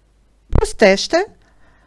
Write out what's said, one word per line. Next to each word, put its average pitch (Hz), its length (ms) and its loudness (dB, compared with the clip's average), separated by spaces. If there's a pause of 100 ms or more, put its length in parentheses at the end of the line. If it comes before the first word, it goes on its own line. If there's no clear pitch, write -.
(480)
Простежте 320 760 0 (600)